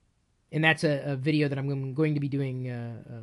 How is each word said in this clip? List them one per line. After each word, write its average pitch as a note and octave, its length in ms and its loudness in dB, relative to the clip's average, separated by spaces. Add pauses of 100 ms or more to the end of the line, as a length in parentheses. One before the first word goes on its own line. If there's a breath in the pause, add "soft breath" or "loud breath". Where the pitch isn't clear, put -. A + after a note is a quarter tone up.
(520)
And D3+ 100 0
that's D#3+ 220 4
a, C#3+ 300 0
a - 20 -2
video D3+ 320 2
that C3+ 100 -2
I'm C3+ 360 -2
going D3+ 220 2
to C#3+ 40 0
be C#3+ 80 0
doing, B2+ 420 -2
uh, A#2 260 -8 (140)
uh, A#2 140 -12